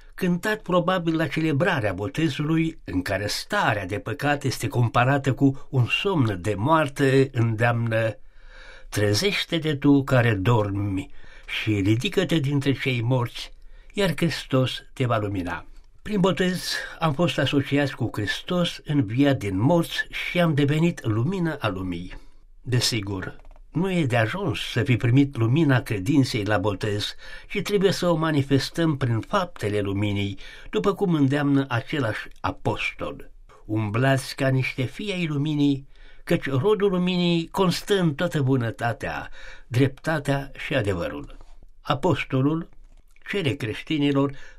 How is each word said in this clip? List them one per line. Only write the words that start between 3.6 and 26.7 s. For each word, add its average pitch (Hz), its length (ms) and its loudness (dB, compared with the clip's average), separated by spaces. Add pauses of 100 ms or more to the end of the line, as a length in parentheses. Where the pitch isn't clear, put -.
de 101 120 -4
păcat 139 460 -2
este 120 240 -2
comparată 123 640 2
cu 135 360 2
un 123 160 2
somn 120 540 0
de 104 160 -2
moarte, 135 760 4
îndeamnă: 113 840 0 (720)
„Trezește-te 151 880 0
tu 139 300 6
care 120 300 4
dormi 101 760 0 (520)
și 107 180 0
ridică-te 165 580 2
dintre 143 340 2
cei 120 300 -2
morți, 120 500 -2 (400)
iar 196 240 0
Hristos 131 560 0 (200)
te 127 140 -2
va 117 120 2
lumina.” 90 480 -4 (360)
Prin 208 180 0
botez 185 540 0 (240)
am 160 140 0
fost 170 260 0
asociați 139 560 2
cu 113 180 -2
Hristos 170 720 -2
înviat 135 520 2
din 95 240 -2
morți 165 500 2
și - 300 -4
am 165 140 2
devenit 151 520 2
lumină 156 540 0
a 107 80 -2
lumii. 92 440 -6 (480)
Desigur, 104 760 -2 (340)
nu 185 200 0
e 175 140 2
de 120 120 2
ajuns 117 440 0
să - 220 -2
fi 113 140 2
primit 135 400 4
lumina 127 440 4
credinței 117 640 2
la 104 140 2
botez, 101 560 -2 (340)